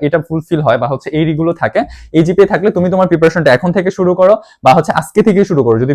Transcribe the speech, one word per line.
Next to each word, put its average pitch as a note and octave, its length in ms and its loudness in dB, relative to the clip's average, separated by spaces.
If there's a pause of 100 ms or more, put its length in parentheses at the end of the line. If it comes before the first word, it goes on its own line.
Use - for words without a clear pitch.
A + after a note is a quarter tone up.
এটা D3 120 0 (100)
ফুলফিল D#3+ 380 -4
হয় B2+ 160 2
বা A#2+ 100 -4
হচ্ছে C3 160 -8 (100)
এই D#3 120 0
রিগুলো E3 220 -2 (100)
থাকে, B2+ 200 -2 (360)
এই D#3+ 100 4
জিপিএ F#3+ 260 2
থাকলে F#3+ 240 0
তুমি F3 160 0
তোমার F#3 180 0
প্রিপারেশনটা E3 460 0
এখন F3 200 -2
থেকে F#3 200 -2
শুরু F3+ 220 0
করো F#3 140 4 (320)
বা C3 120 6
হচ্ছে D#3 220 -2
আজকে - 280 -4
থেকেই G3 220 2
শুরু D3+ 160 0
করো। A2+ 180 2
যদি C#3 120 -2